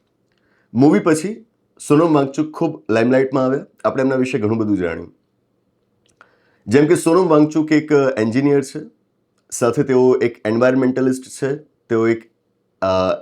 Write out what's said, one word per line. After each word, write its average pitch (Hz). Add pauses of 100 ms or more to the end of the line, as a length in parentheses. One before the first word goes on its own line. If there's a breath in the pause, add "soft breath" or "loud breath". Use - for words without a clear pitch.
(760)
મૂવી 151
પછી 170 (440)
સોનમ 156
વાંગચુક 143
ખૂબ 151
લાઇમલાઇટમાં 131
આવ્યા, 139 (180)
આપણે 131
એમના 131
વિશે 127
ઘણું 107
બધું 104
જાણ્યું. 85 (1500 soft breath)
જેમ 139
કે 170
સોનમ 165
વાંગચુક 151
એક 151
એન્જિનિયર 135
છે, 151 (720)
સાથે 123
તેઓ 127
એક 120
એન્વાયરમેન્ટલિસ્ટ 131
છે, 139 (320)
તેઓ 113
એક, 113 (520)
અ, 95 (360)